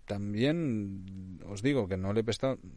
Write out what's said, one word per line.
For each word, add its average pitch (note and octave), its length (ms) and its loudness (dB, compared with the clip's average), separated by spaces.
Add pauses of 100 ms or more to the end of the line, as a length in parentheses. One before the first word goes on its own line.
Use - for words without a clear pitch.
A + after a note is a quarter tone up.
también G2+ 1400 0
os G2+ 180 -8
digo B2+ 260 4
que F#2+ 80 0
no F#2+ 160 0
le A2 80 4
he - 20 4
prestado A#2 380 0 (160)